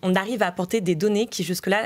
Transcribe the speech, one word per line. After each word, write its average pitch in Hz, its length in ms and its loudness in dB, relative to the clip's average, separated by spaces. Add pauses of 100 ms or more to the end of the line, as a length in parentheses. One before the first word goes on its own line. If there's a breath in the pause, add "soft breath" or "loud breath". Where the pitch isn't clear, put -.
on 185 120 2
arrive 202 260 0
à 185 60 4
apporter 180 320 -2
des 180 160 2
données 208 320 2
qui - 160 -6
jusque-là 196 420 -2